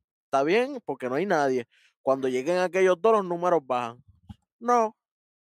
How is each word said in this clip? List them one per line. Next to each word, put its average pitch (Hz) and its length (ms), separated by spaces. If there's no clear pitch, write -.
está 135 180
bien, 240 420
porque 131 240
no 123 60
hay 165 120
nadie. 139 420
Cuando 135 260
lleguen 131 300
aquellos 180 420
dos, 220 120
los 208 120
números 175 400
bajan. 123 380
No. 233 380